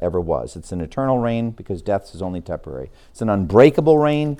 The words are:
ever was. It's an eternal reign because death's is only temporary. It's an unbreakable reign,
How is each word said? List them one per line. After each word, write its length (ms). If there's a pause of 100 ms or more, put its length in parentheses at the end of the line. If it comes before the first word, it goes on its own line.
ever 180
was. 340
It's 160
an 120
eternal 360
reign 340
because 280
death's 340
is 60
only 220
temporary. 480 (200)
It's 120
an 80
unbreakable 640
reign, 440